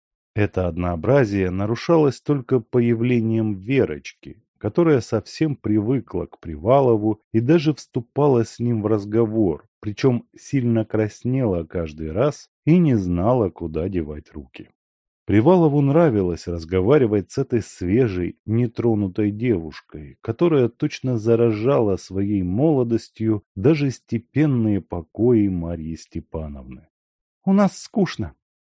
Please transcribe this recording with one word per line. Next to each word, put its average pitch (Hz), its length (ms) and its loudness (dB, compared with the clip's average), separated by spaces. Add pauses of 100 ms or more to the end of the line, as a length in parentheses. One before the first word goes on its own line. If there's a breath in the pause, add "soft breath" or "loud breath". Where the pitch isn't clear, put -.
(340)
Это 98 320 -2
однообразие 90 840 0
нарушалось 120 680 0
только 135 380 0
появлением 117 960 0
Верочки, 95 880 -4 (160)
которая 147 420 2
совсем 131 560 -4
привыкла 104 720 -2
к - 120 -20
Привалову 107 840 0 (100)
и 113 80 2
даже 147 320 2
вступала 131 720 0
с - 140 -18
ним 117 240 -2
в 107 60 0
разговор, 107 800 0 (140)
причем 120 560 -2
сильно 117 480 -2
краснела 107 800 -2
каждый 78 480 -8
раз 123 380 -2 (160)
и 156 100 6
не 160 180 4
знала, 98 540 2
куда 82 400 -6
девать 76 460 -6
руки. - 340 -18 (560)
Привалову 147 560 4
нравилось 135 680 2
разговаривать 95 840 0
с - 80 -8
этой 127 240 -2
свежей, 90 840 -2
нетронутой 110 840 -2
девушкой, 82 920 -6
которая 151 480 0
точно 127 480 -4
заражала 113 800 2
своей 98 460 -4
молодостью 113 1000 -2 (120)
даже 143 340 2
степенные 117 920 -2
покои 104 640 0
Марьи 82 480 -6
Степановны. 71 920 -12 (580)
"У 190 80 2
нас 196 240 2
скучно", — 113 560 -4 (420)